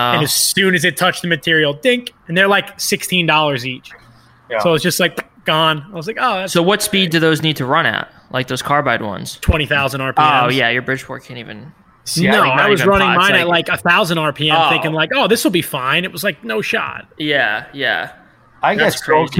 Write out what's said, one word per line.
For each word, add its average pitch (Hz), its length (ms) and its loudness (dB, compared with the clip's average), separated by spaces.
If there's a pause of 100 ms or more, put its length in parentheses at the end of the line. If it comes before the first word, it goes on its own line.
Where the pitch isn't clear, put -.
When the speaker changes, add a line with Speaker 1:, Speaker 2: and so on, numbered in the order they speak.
(140)
Speaker 1:
And 120 100 2
as 139 100 -2
soon 190 420 0
as 160 100 0
it 160 120 0
touched 180 260 0
the 180 40 -4
material, 160 460 0
dink, 247 400 -2 (140)
and 170 100 -4
they're, 196 100 4
like, 196 320 0
sixteen - 460 -2
dollars 151 400 0
each. 127 260 -12 (580)
Speaker 2:
Yeah. 113 100 -2
Speaker 1:
So 170 160 2
it's 147 80 -2
just, 175 160 0
like, - 280 -2 (180)
gone. 156 460 2
I 196 40 -12
was 160 120 -10
like, 226 120 -8
"Oh, 240 180 0
that's" 185 160 -6
Speaker 3:
So 170 100 2
what 202 180 2
speed 190 300 0
do 165 80 2
those 160 240 2
need 156 140 0
to 135 80 -4
run 147 200 2
at, - 260 -4 (200)
like 127 160 -4
those 127 160 -4
carbide 135 400 2
ones? 101 380 -8
Speaker 1:
Twenty 151 260 0
thousand 139 340 0
R 131 120 -4
P 151 80 2
Ms. 151 80 6 (140)
Speaker 3:
Oh, 120 60 2
yeah, 127 200 2
your 123 120 0
Bridgeport 127 420 -8
can't 123 160 -16
even 107 320 -16 (360)
Speaker 2:
See, 147 200 0
Speaker 1:
No, 135 160 4
Speaker 2:
I - 220 2
Speaker 1:
I - 40 2
was 170 120 4
Speaker 3:
not - 40 2
even - 40 4
Speaker 1:
running 196 180 4
Speaker 3:
po-, 120 140 2
it's 196 80 4
Speaker 1:
mine 190 120 2
at, 175 60 -2
Speaker 3:
like 170 220 0
Speaker 1:
like, 175 100 -2
a - 20 -16
thousand 175 380 2
R 151 140 0
P 151 180 -2
M, 156 80 4
Speaker 3:
Oh. 156 100 4
Speaker 1:
thinking, 160 240 0
like, 160 220 0
"Oh, 262 120 2
this 233 160 2
will - 80 2
be 180 120 2
fine." 143 400 -2
It 180 80 -8
was 165 120 -10
like, 196 200 -4
"No 220 180 -4
shot." - 460 -6 (100)
Speaker 3:
Yeah, 127 560 0
yeah. 117 380 -2 (520)
Speaker 2:
I 170 120 4
get - 100 2
Speaker 3:
That's - 200 -2
Speaker 2:
so 156 220 2
Speaker 3:
crazy. - 120 -12